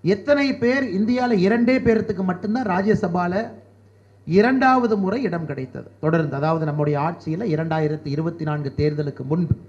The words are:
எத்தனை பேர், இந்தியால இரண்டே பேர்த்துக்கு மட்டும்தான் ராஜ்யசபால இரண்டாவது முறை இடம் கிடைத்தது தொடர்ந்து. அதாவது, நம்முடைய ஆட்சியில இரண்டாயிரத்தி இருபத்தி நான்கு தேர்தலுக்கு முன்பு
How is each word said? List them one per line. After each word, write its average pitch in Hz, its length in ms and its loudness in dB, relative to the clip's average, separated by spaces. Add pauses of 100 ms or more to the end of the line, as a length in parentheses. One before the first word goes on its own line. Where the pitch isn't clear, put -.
எத்தனை 247 540 2
பேர், 240 460 0
இந்தியால 247 280 0
இரண்டே 233 480 4
பேர்த்துக்கு 220 460 0
மட்டும்தான் 208 420 -2
ராஜ்யசபால 185 840 0 (760)
இரண்டாவது 240 720 4
முறை 196 260 -2
இடம் 175 240 -2
கிடைத்தது 135 440 -10 (100)
தொடர்ந்து. 156 360 2
அதாவது, 160 280 0
நம்முடைய 147 360 0
ஆட்சியில 160 420 -4
இரண்டாயிரத்தி 156 640 -2
இருபத்தி 160 380 -4
நான்கு 147 320 -4
தேர்தலுக்கு 147 480 -2
முன்பு 156 300 0 (140)